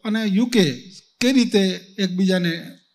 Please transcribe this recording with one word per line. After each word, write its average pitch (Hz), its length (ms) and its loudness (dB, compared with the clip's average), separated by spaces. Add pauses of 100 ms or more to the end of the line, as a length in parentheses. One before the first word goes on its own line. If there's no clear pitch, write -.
અને 220 200 -4
યુ 214 220 2
કે 170 460 0 (280)
કઈ 247 120 2
રીતે 233 260 2 (400)
એકબીજાને 185 800 -2 (160)